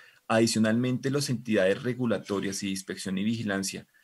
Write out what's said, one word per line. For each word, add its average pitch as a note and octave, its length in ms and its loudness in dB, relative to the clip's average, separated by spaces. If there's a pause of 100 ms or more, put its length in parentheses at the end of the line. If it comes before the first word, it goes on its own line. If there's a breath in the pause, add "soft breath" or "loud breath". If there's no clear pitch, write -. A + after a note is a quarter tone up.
(280 loud breath)
Adicionalmente, A2+ 840 2
las C#3+ 180 -2
entidades G#2 540 2
regulatorias G#2 800 -2
y G2+ 40 -2
de F#2+ 40 -2
inspección F#2+ 480 -6
y G2+ 40 -2
vigilancia, G2+ 640 -4 (160 soft breath)